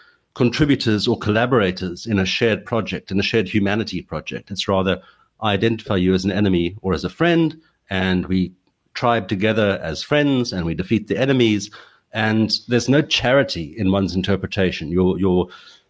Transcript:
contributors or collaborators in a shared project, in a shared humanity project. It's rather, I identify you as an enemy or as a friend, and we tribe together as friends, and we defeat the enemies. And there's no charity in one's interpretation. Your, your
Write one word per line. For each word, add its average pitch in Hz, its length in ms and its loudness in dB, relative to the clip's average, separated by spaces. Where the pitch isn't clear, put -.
contributors 123 720 0
or 120 100 2
collaborators 104 880 0
in 107 120 2
a 95 80 2
shared 104 380 0
project, 98 480 -4
in 95 80 0
a - 20 -2
shared 101 260 0
humanity 101 540 -2
project. - 480 -10
It's 95 160 -6
rather, 95 340 2
I 107 120 0
identify 110 440 0
you 92 160 4
as 92 120 2
an 101 80 0
enemy 92 480 2
or 95 120 -2
as 78 120 -2
a 87 60 -4
friend, 165 460 0
and 92 380 0
we 92 260 0
tribe 117 340 0
together 104 520 0
as 78 220 -8
friends, 139 500 0
and 90 140 -2
we 82 80 -2
defeat 101 320 -2
the 98 120 -2
enemies. 117 520 2
And 110 380 0
there's 120 220 0
no 143 100 6
charity 123 760 0
in 95 120 2
one's 95 240 0
interpretation. 92 760 -2
Your, 92 280 2
your 90 300 2